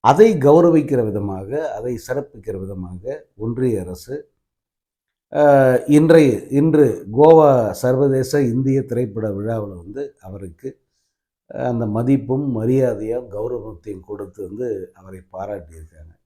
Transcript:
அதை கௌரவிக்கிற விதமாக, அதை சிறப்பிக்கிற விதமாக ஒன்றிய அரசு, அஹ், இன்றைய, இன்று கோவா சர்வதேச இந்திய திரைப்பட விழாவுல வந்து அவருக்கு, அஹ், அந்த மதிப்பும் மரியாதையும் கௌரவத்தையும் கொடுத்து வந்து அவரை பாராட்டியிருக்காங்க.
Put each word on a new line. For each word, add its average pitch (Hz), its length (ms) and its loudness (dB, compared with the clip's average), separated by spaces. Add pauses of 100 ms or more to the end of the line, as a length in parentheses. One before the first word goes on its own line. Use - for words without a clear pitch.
அதை 208 340 4
கௌரவிக்கிற 147 680 4
விதமாக, 101 680 -6
அதை 113 360 -8
சிறப்பிக்கிற 123 500 -6
விதமாக 95 680 -12 (120)
ஒன்றிய 117 440 -2
அரசு, 90 500 -14 (1000)
அஹ், 139 560 4
இன்றைய, 151 640 6
இன்று 139 640 2
கோவா 143 580 6
சர்வதேச 131 720 0
இந்திய 135 400 -2
திரைப்பட 110 460 -6
விழாவுல 101 480 -8
வந்து 107 440 -14
அவருக்கு, 95 600 -16 (760)
அஹ், 127 120 -8
அந்த 117 200 -4
மதிப்பும் 127 640 -2
மரியாதையும் 117 800 -4
கௌரவத்தையும் 104 680 -12
கொடுத்து 98 460 -14
வந்து 104 480 -10
அவரை 95 260 -20 (120)
பாராட்டியிருக்காங்க. 80 920 -16